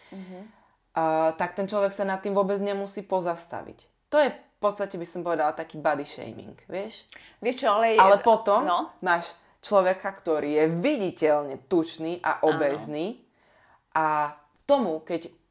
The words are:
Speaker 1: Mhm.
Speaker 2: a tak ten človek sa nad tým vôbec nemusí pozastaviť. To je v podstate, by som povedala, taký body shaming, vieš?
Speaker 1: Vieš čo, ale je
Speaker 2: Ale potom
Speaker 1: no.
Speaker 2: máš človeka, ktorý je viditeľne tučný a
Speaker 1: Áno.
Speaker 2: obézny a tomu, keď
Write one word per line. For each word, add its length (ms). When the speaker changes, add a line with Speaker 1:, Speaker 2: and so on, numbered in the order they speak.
Speaker 1:
Mhm. 320
Speaker 2:
a 100
tak 160
ten 160
človek 240
sa 120
nad 160
tým 120
vôbec 280
nemusí 420
pozastaviť. 1080
To 100
je 120
v 280
podstate, 380
by 80
som 180
povedala, 300
taký 260
body 240
shaming, 540
vieš? 380
Speaker 1:
Vieš 200
čo, 120
ale 240
je 60
Speaker 2:
Ale 180
potom 460
Speaker 1:
no. 260
Speaker 2:
máš 360
človeka, 480
ktorý 460
je 180
viditeľne 960
tučný 500
a 220
Speaker 1:
Áno. 80
Speaker 2:
obézny 720
a 400
tomu, 360
keď 280